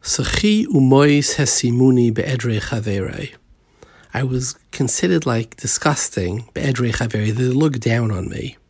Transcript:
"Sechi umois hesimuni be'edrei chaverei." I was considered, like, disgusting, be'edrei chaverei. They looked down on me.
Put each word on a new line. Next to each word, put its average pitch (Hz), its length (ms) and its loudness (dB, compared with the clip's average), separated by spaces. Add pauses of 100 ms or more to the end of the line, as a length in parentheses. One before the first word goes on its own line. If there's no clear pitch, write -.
"Sechi - 640 0
umois 143 680 4
hesimuni 123 760 2
be'edrei 117 480 -2
chaverei." 104 720 -6 (800)
I 127 100 -2
was 127 320 -4 (160)
considered, 165 540 0
like, 117 320 -2
disgusting, 113 960 -2
be'edrei 123 400 -2
chaverei. 110 380 -2
They 120 120 -2
looked 131 380 0
down 117 300 0
on 92 180 -4
me. - 260 -10 (140)